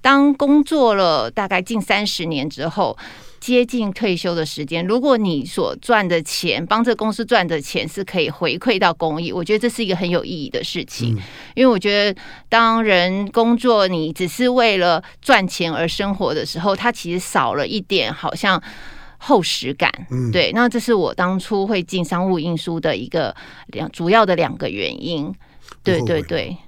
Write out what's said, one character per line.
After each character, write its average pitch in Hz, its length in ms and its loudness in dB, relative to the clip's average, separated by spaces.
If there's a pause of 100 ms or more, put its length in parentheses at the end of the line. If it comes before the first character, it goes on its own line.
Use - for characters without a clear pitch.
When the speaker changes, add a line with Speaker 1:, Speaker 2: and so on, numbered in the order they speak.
Speaker 1:
当 277 320 6
工 285 280 4
作 277 320 4
了 156 360 2
大 196 180 -4
概 185 120 0
近 214 200 -4
三 202 260 0
十 185 200 -4
年 151 220 -4
之 147 200 -6
后， 165 280 -2 (440)
接 247 240 2
近 240 280 -2
退 196 220 -2
休 175 200 -2
的 160 100 -2
时 151 200 -8
间， 165 220 -4
如 220 140 2
果 269 160 4
你 170 300 0
所 107 300 -2
赚 214 300 0
的 170 160 0
钱， 156 440 -4
帮 220 180 0
这 233 100 2
公 220 160 -2
司 220 140 -4
赚 202 240 4
的 160 100 -2
钱 139 300 -4
是 190 160 -8
可 185 160 -2
以 151 80 2
回 156 300 -2
馈 220 200 0
到 180 140 4
公 160 280 -2
益， 170 120 -6
我 175 100 -4
觉 185 120 0
得 214 40 2
这 240 80 0
是 233 160 -2
一 208 60 -2
个 185 80 0
很 175 120 -4
有 170 140 0
意 - 60 -10
义 151 220 -8
的 - 120 -4
事 - 220 -8
情。 117 320 -4
Speaker 2:
嗯。 98 60 -8 (320)
Speaker 1:
因 262 120 4
为 254 60 6
我 208 60 2
觉 202 120 0
得 202 300 0 (300)
当 226 340 4
人 190 480 2
工 233 240 4
作， 220 320 4
你 165 240 -2
只 180 160 -4
是 247 180 -2
为 247 300 4
了 175 260 2 (200)
赚 208 260 4
钱 165 240 -4
而 160 160 -2
生 196 260 -4
活 180 200 -2
的 143 100 -2
时 165 160 -8
候， 196 160 0
它 233 160 -2
其 - 200 -10
实 175 60 -2
少 135 360 0
了 139 120 -2
一 214 140 -4
点 175 320 -2
好 - 220 -6
像 185 280 0 (540)
厚 240 260 2
实 135 300 -4
感。 143 180 0 (200)
Speaker 2:
嗯。 127 200 -4
Speaker 1:
对， 135 220 2
那 240 160 2
这 240 100 -2
是 240 140 0
我 180 220 2
当 185 240 0
初 196 280 -2
会 202 160 -2
进 180 220 -4
商 180 260 -2
务 185 80 2
印 165 160 -2
书 165 240 -6
的 151 160 -2
一 113 140 -8
个 143 260 -2 (340)
两-， - 220 -10
主 170 200 -4
要 220 160 6
的 185 100 2
两 160 220 -2
个 131 100 -6
原 90 340 -6
因。 165 320 -6 (480)
对， 180 160 2
Speaker 2:
不 - 60 -2
后 - 40 -2
悔 175 40 0
吗？ 151 160 -2
Speaker 1:
对， - 0 -
对。 165 280 -6 (120)